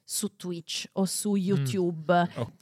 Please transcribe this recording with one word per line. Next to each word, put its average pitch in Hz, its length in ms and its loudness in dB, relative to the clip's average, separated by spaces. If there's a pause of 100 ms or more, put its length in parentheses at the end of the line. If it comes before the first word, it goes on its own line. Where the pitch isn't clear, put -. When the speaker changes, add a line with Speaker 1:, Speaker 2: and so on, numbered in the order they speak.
Speaker 1:
su - 320 -6
Twitch - 580 -8
o 190 120 2
su - 280 -2
Speaker 2:
Mm. - 40 4
Speaker 1:
YouTube. 175 1000 2
Speaker 3:
O-, 120 160 -6 (100)